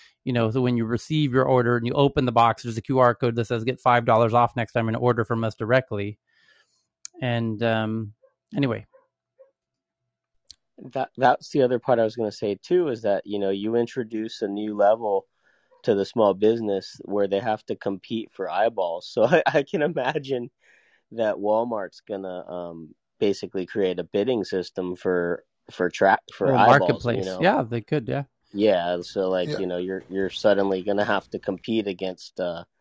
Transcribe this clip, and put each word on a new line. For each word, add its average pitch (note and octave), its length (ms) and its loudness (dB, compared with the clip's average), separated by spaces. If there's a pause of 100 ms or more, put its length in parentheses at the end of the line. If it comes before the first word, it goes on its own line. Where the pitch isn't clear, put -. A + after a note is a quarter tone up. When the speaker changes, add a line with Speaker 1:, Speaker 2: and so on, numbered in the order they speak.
(260)
Speaker 1:
You C3 80 -2
know, A#2 180 2
so B2+ 100 0
when B2 160 2
you A2+ 80 0
receive C3+ 480 0
your C3 120 4
order B2 300 4
and A#2 120 -2
you B2 60 -2
open C#3 320 4
the A#2+ 60 0
box, A#2 320 4
there's A#2 140 -6
a A2+ 40 -4
Q C3 180 0
R B2 160 6
code A#2+ 200 -2
that A#2 100 0
says, A#2 180 -4
"Get A#2+ 160 -4
five A#2+ 260 4
dollars A2+ 280 4
off A#2+ 220 4
next A#2 180 -4
time A2+ 140 0
and A2+ 100 0
order A#2+ 280 2
from A2+ 180 -2
us A2 120 -4
directly." G#2 640 -2 (1000)
And, A#2 420 -2
um, A2 500 -2 (420)
anyway. A#2 300 -2 (2000)
Speaker 2:
That, C3+ 240 -6
that's B2+ 320 2
the C#3+ 140 2
other B2 160 2
part A#2+ 200 2
I A#2 40 4
was A2 120 -2
gonna A2 160 -4
say G2+ 300 -4
too, F3+ 280 0
is A2+ 120 -6
that, G2+ 240 0
you G2+ 140 -6
know, G2 100 -2
you G2+ 260 -4
introduce A2+ 640 -4
a A2 60 -2
new G#2 300 -6
level G#2 480 2 (580)
to A2+ 120 2
the G2 100 0
small G#2 280 2
business G#2 720 0
where G2+ 220 -2
they G2 120 0
have A2 260 -4
to G#2+ 100 -6
compete G#2 560 -8
for F#2 180 -8
eyeballs. F#2 640 -2
So - 120 2
<laughs> - 20 6
I, D#3 200 4
I C#3 180 2
can D#3+ 180 -4
imagine C#3 680 -4 (640)
that A2 220 0
Walmart's G#2+ 720 -2
gonna, F#2+ 400 -8
um, E2+ 460 -12 (260)
basically G2 460 -2
create F#2 340 -2
a F2 40 -6
bidding G#2+ 400 0
system F2+ 520 -6
for, F2 480 -2 (280)
for F2+ 180 -2
tra-, G2 280 4 (160)
for G2 140 -2
Speaker 1:
Or F#2 40 4
a C3 80 2
Speaker 2:
eyeballs, A#2+ 220 8
Speaker 1:
marketplace. A#2 440 0
Speaker 2:
you F#2+ 60 -6
know? F#2 100 -6
Speaker 1:
Yeah, F#3+ 220 2
they A#2 180 -6
could, A#2+ 260 -4
yeah. C3+ 160 -4 (280)
Speaker 2:
Yeah, F2+ 500 2
so, F#2 280 -2
like, F#2 200 0
Speaker 3:
Yeah. - 100 -6
Speaker 2:
you F#2+ 80 -4
know, F2+ 100 -4
you're, F#2 320 -6
you're F#2+ 200 -2
suddenly G2 520 2
gonna G2+ 220 -2
have G#2 280 -2
to G2+ 80 -8
compete G#2 480 -4
against, F#2 520 -10
uh, F2 240 -6 (180)